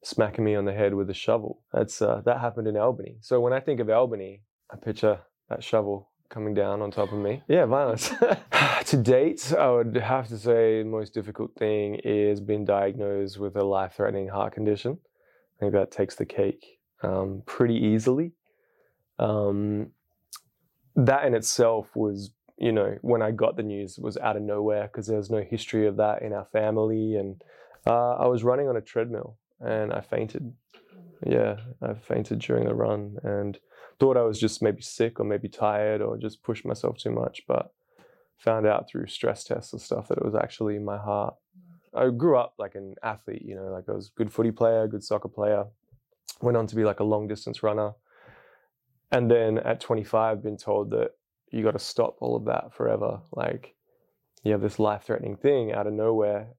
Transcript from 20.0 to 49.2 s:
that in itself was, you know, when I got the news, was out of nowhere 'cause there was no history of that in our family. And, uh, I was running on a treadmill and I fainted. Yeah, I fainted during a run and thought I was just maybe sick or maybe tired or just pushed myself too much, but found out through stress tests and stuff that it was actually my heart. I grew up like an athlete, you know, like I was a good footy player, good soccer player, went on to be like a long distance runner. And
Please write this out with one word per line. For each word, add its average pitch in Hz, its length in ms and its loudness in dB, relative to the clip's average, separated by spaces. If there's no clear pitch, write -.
that 135 300 6
in 127 80 4
itself 113 640 2
was, 101 360 -2
you 117 140 0
know, 104 300 2
when 117 220 2
I 110 80 0
got 110 260 0
the 113 60 -4
news, 101 360 -8
was 120 160 -6
out 107 220 -2
of 104 60 -4
nowhere 104 440 0
'cause 107 200 -10
there 110 100 0
was 101 140 -4
no 107 100 0
history 107 460 -2
of 101 100 -2
that 107 240 2
in 110 100 -6
our 101 140 -6
family. 110 680 0
And, 98 280 -4
uh, 120 260 2
I 127 160 2
was 123 160 2
running 131 260 2
on 123 80 0
a 107 40 -4
treadmill 113 560 -6
and 110 320 -2
I - 100 -4
fainted. 117 540 -6
Yeah, 110 320 2
I 113 140 -4
fainted 113 440 -4
during 120 280 0
a 113 80 0
run 104 480 -2
and 101 360 -4
thought 135 160 6
I 123 60 6
was 110 180 2
just 110 220 0
maybe 107 220 0
sick - 360 -2
or 110 60 0
maybe 104 240 -2
tired 107 500 0
or 110 160 -2
just 110 280 -8
pushed 113 200 -6
myself 120 360 -4
too - 100 -4
much, - 380 -4
but - 260 -2
found 110 300 2
out 107 200 2
through - 200 -8
stress - 360 -4
tests - 300 -6
and - 80 -10
stuff - 280 -6
that - 100 0
it - 40 -2
was 107 120 -2
actually 104 420 -2
my 101 180 -6
heart. 104 380 -2
I 123 180 2
grew 131 280 2
up 120 220 0
like 101 160 -8
an 98 260 -12
athlete, - 400 -8
you 98 140 -12
know, 95 160 -10
like 92 180 -10
I 104 40 -2
was 98 160 -8
a - 20 -20
good 107 200 -2
footy 113 200 2
player, 113 360 2
good 107 160 -6
soccer 104 240 -4
player, 104 380 0
went 120 160 2
on 113 120 2
to 107 80 -6
be 110 80 2
like 104 160 2
a 104 40 2
long 107 240 0
distance 107 360 -8
runner. 104 300 0
And 120 200 4